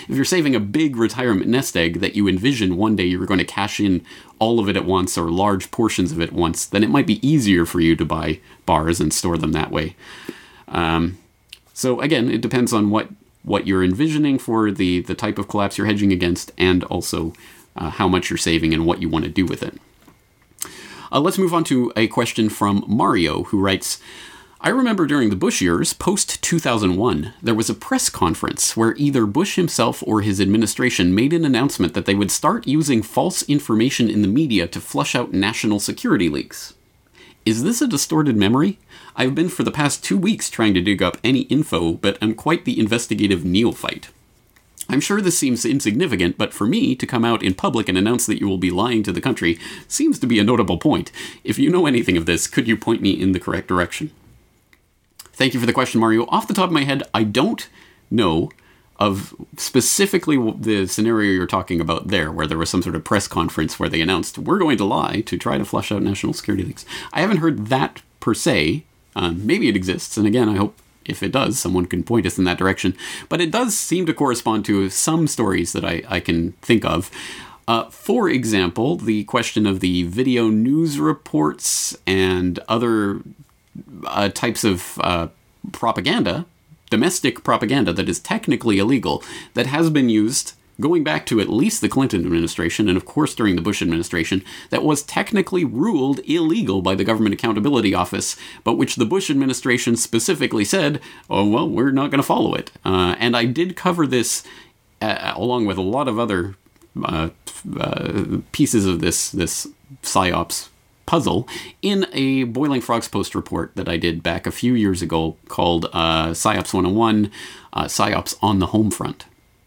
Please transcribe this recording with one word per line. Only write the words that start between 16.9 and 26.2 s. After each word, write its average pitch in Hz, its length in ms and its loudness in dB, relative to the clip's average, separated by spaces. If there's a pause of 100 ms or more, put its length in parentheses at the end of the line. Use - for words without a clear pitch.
uh, 82 140 -6
how - 180 0
much 90 200 2
you're 87 80 -4
saving 80 380 2
and 80 100 2
what 87 160 0
you 87 80 -2
want 80 160 0
to 87 60 -6
do 90 160 0
with - 160 -4
it. - 160 -10 (1300)
Uh, 131 80 2
let's 185 180 2
move 180 160 2
on 165 100 2
to 123 320 0
a 110 120 4
question 117 400 0
from 101 400 0
Mario, 98 560 2
who 101 160 -2
writes, 95 400 0 (600)
"I - 100 0
remember 220 360 2
during 139 240 2
the 101 60 0
Bush 202 240 0
years, 90 320 2
post - 500 -4